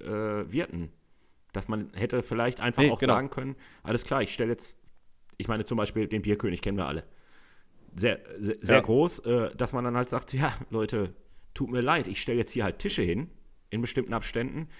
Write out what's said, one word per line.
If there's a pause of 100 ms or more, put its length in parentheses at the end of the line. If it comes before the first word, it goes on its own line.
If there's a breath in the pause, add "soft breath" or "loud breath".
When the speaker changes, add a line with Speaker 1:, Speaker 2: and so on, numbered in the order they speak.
Speaker 1:
äh,
Wirten, (640)
dass
man
hätte
vielleicht
einfach
Speaker 2:
Nee,
Speaker 1:
auch
Speaker 2:
genau.
Speaker 1:
sagen
können, (280 loud breath)
"Alles
klar,
ich
stelle
jetzt", (600)
ich
meine
zum
Beispiel
den
Bierkönig,
kennen
wir
alle. (920 soft breath)
Sehr, (200)
sehr,
sehr
Speaker 2:
Ja.
Speaker 1:
groß,
äh,
dass
man
dann
halt
sagt,
"Ja, (160)
Leute, (400)
tut
mir
leid,
ich
stelle
jetzt
hier
halt
Tische
hin, (400)
in
bestimmten
Abständen, (100)